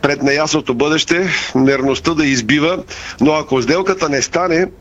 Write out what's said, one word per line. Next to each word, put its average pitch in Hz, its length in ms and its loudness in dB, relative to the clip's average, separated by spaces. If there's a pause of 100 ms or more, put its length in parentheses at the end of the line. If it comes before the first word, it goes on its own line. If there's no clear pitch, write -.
пред 143 220 0
неясното 143 500 0
бъдеще, 156 560 0 (260)
нервността 135 580 2
да 151 120 0
избива, 143 580 0 (380)
но 151 120 4
ако 143 280 0
сделката 175 480 0
не 139 120 0
стане 175 460 0 (140)